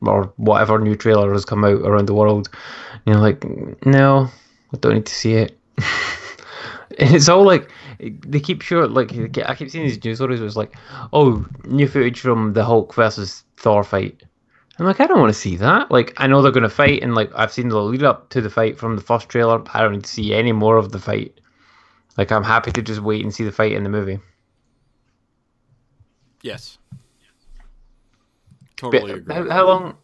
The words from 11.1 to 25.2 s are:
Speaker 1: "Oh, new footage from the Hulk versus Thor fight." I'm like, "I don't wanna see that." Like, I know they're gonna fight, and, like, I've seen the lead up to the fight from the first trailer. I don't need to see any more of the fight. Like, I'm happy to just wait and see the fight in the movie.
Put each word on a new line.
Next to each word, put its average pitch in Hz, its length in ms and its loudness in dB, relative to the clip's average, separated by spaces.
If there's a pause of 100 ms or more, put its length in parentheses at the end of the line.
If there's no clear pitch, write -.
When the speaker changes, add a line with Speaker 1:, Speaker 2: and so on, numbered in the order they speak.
Speaker 1:
"Oh, 127 320 4 (220)
new 139 220 0
footage 123 320 -2
from 113 340 0
the 110 100 0
Hulk 117 300 0
versus 107 500 -2 (140)
Thor 104 260 2
fight." - 380 -6 (560)
I'm 170 80 -2
like, 196 140 0
"I 294 60 4
don't 349 140 4
wanna 107 140 4
see 92 220 -6
that." 151 340 2
Like, 120 260 2
I 139 100 -2
know 139 140 4
they're 139 120 4
gonna 117 180 2
fight, 143 320 0
and, 120 120 -2
like, 110 200 0
I've 110 180 -2
seen 123 160 -6
the 107 140 0
lead 120 200 -2
up - 280 0
to 131 100 -4
the 107 80 -4
fight 113 300 -2
from 113 180 -6
the 95 60 -8
first - 260 -2
trailer. 113 340 0 (120)
I 110 80 0
don't 107 100 0
need 101 120 -8
to - 60 -16
see 104 220 -6
any 113 200 0
more 110 260 4
of 101 140 -2
the 98 60 -8
fight. 107 400 -8 (760)
Like, 98 160 -2
I'm 107 120 2
happy 113 280 0
to 120 80 -4
just 107 220 -6
wait 107 220 -4
and 104 100 -8
see 113 100 -6
the 104 80 -6
fight 110 200 0
in 101 100 -4
the 101 80 -6
movie. 101 280 -6 (2250)